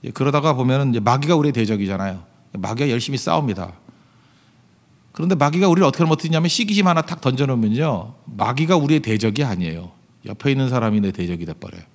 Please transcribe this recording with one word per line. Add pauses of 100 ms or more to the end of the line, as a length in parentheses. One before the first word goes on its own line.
예,
그러다가
보면은
이제
마귀가
우리의
대적이잖아요. (300)
마귀가
열심히
싸웁니다. (1500)
그런데
마귀가
우리를
어떻게
넘어뜨리냐면
시기심
하나
탁
던져놓으면요. (100)
마귀가
우리의
대적이
아니에요. (340)
옆에
있는
사람이
내
대적이
돼버려요. (140)